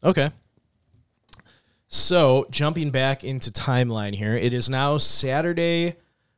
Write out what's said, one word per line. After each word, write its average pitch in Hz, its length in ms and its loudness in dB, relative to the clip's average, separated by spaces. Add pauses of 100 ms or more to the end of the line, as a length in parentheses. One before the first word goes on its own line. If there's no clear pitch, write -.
Okay. 151 280 0 (1600)
So, 139 600 4
jumping 147 400 -2
back 135 320 0
into 131 260 -6
timeline 113 680 -2
here, 107 200 -2
it 120 180 0
is 117 160 -2
now 143 280 0
Saturday, 170 1000 0 (420)